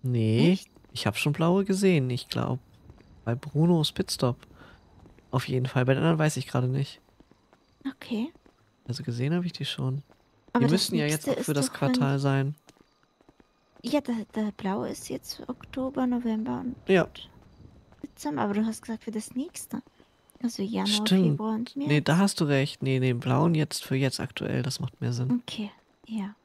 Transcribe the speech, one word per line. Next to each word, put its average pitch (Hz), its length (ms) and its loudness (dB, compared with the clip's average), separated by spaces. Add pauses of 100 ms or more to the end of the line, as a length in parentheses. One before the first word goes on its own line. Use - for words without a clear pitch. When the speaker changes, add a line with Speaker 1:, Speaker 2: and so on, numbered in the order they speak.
Speaker 1:
Nee, 123 500 4
Speaker 2:
Echt? - 180 -2 (220)
Speaker 1:
ich - 140 -4
hab 101 100 0
schon 147 160 0
blaue 175 320 2
gesehen, 185 460 4
ich 123 180 -4
glaub. 123 300 -2 (680)
Bei 117 100 0
Brunos 151 580 2
Pitstop. - 440 -2 (920)
Auf 131 160 0
jeden 127 200 0
Fall. 127 180 2
Bei 131 80 4
den 135 100 2
anderen 160 160 4
weiß 151 200 2
ich 127 80 -6
gerade 127 220 0
nicht. 139 320 -4 (880)
Speaker 2:
Okay. 247 460 -6 (540)
Speaker 1:
Also 123 160 -6
gesehen 127 320 -2
hab 180 100 0
ich 170 80 -4
die - 140 -8
schon. 135 360 -4 (520)
Speaker 2:
Aber 240 60 4
Speaker 1:
Die - 40 6
Speaker 2:
das 143 80 6
Speaker 1:
müssen 190 220 2
ja 151 100 2
jetzt 151 220 0
Speaker 2:
nächste 277 60 0 (100)
Speaker 1:
auch - 20 -4
für 160 80 -2
Speaker 2:
ist 143 60 2
Speaker 1:
das 135 80 2
Speaker 2:
doch, - 60 -4 (100)
wenn 135 100 4
Speaker 1:
Quartal 139 260 2
sein. 139 360 2 (1300)
Speaker 2:
Ja, 277 180 0
der, 233 240 -4 (100)
der 214 180 0
blaue 208 360 -4
ist - 220 -10
jetzt - 360 -10
Oktober, 262 600 -4
November 240 540 -2
und - 140 -6 (140)
Speaker 1:
Ja. 185 180 6 (960)
Speaker 2:
Dezember. 294 400 -6
Aber 202 120 0
du 214 100 2
hast 220 160 -4
gesagt, 220 240 -10
für 220 60 -8
das 214 240 -8
nächste. - 480 -8 (600)
Also 233 200 -4
Januar, 196 240 -2
Speaker 1:
Stimmt. 196 460 4
Speaker 2:
Februar 220 240 -2
und 240 200 -6
Speaker 1:
Nee, 151 240 2
da 139 120 2
Speaker 2:
März. 180 100 6
Speaker 1:
hast - 180 2
du 170 40 4
recht. 143 380 0
Nee, 131 180 0
den 127 200 2
blauen 143 340 2
jetzt 151 300 -2
für 131 120 -2
jetzt 131 240 0
aktuell, - 420 -4
das 135 180 -4
macht - 200 -8
mehr 120 120 -2
Sinn. 127 300 -2
Speaker 2:
Okay, - 280 -8 (360)
ja. 208 280 -8 (100)